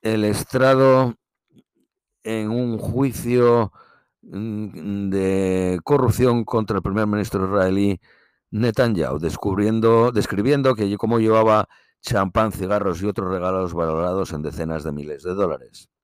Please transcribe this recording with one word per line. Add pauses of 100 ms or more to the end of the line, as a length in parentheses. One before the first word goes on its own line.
el
estrado (1080)
en
un
juicio, (500)
mm,
de
corrupción
contra
el
primer
ministro
israelí (500)
Netanyahu,
descubriendo,
describiendo
que
cómo
llevaba (320)
champán,
cigarros
y
otros
regalos
valorados
en
decenas
de
miles
de
dólares. (140)